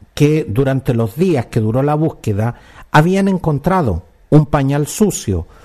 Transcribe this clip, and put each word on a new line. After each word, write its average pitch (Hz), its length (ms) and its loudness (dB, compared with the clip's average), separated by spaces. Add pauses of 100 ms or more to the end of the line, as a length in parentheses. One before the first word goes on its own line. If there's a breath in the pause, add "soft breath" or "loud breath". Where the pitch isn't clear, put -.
(140)
que 151 340 2
durante 131 460 0
los 117 220 -2
días 160 300 0
que - 120 -4
duró 110 240 0
la 147 140 0
búsqueda 117 580 -2 (380 loud breath)
habían 185 340 2
encontrado 165 800 -2 (260)
un 151 160 6
pañal 143 400 0
sucio, 104 640 -2 (160 loud breath)